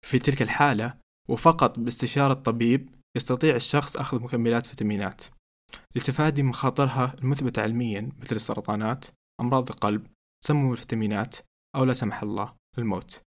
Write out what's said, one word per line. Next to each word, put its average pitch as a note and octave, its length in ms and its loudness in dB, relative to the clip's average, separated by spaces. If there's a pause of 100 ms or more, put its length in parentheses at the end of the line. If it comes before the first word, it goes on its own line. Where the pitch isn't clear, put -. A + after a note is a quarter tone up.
في C3 120 2
تلك C3+ 240 2
الحالة A#2+ 560 0 (300)
وفقط C#3+ 500 4
باستشارة B2+ 540 2
الطبيب A#2 680 0 (160)
يستطيع B2+ 400 2
الشخص C#3+ 400 0
أخذ C3 260 -2
مكملات A#2 440 0
فيتامينات G#2 560 -4 (760)
لتفادي C#3+ 460 0
مخاطرها C3 800 0
المثبتة B2+ 400 -2
علميا A2+ 560 -4
مثل - 180 -6
السرطانات، A2 680 -4 (360)
أمراض B2 300 0
القلب، G#2 360 -2 (380)
تسمم C#3 280 2
الفيتامينات، G#2+ 640 -4 (400)
أو C3 80 2
لا C3 80 2
سمح A2+ 300 0
الله G2+ 320 -6 (240)
الموت. G#2 520 -6